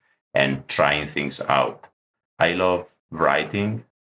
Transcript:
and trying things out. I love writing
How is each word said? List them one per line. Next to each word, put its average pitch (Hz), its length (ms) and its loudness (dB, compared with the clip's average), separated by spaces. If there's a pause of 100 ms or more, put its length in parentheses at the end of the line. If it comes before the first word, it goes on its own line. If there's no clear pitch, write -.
(320)
and 67 360 0
trying 73 400 0
things 71 400 -4
out. 65 400 0 (500)
I 85 140 4
love 90 340 0 (240)
writing 82 760 0 (280)